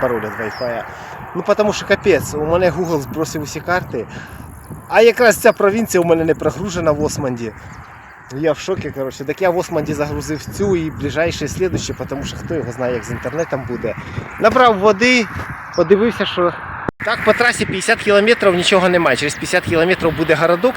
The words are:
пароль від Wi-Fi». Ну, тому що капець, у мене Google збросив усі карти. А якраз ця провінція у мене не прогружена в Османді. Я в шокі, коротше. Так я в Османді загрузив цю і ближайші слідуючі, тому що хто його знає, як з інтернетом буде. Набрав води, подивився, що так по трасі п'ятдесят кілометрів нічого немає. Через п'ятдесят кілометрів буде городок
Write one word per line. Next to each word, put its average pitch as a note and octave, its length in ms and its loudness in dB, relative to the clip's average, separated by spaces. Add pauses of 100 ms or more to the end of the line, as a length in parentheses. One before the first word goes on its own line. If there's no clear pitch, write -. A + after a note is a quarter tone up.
пароль A#2+ 200 0
від G#2+ 100 -6
Wi-Fi». A2+ 520 -6 (520)
Ну, G3+ 220 2
тому G#3 160 2
що - 120 -6
капець, D3 480 2
у D3+ 120 -4
мене F3 260 2
Google E3 300 -2
збросив D3+ 400 -6
усі D3 180 -8
карти. E3+ 460 -4 (840)
А F#3+ 120 4
якраз A#3 360 6
ця A3 160 6
провінція G3+ 480 2
у E3+ 40 4
мене E3 200 4
не D#3 100 2
прогружена E3 560 -2
в D3 120 0
Османді. B2 480 -4 (840)
Я D3+ 160 0
в C#3 60 0
шокі, F3 340 -4
коротше. C3+ 340 -6
Так D3 160 -4
я F#3+ 80 2
в E3+ 80 0
Османді D#3 360 -2
загрузив D3 520 -4
цю F#3+ 300 -2
і D#3+ 160 -2
ближайші C#3+ 560 -2
слідуючі, D#3+ 480 -4 (140)
тому C#3 140 -6
що - 140 -10
хто - 180 -8
його A#2+ 160 -4
знає, B2 220 -2
як A2+ 100 -4
з - 80 -10
інтернетом B2+ 560 -6
буде. A#2 280 -6 (440)
Набрав A3+ 400 4
води, A3 460 4 (500)
подивився, G3 500 2
що F3 280 0 (520)
так A#3 200 -2
по G#3+ 80 6
трасі A#3 320 2
п'ятдесят F#3+ 340 0
кілометрів G3+ 560 4
нічого F3+ 340 4
немає. E3 280 4
Через C#3+ 160 -2
п'ятдесят F3+ 300 -2
кілометрів E3+ 540 2
буде D#3+ 180 2
городок F3 420 2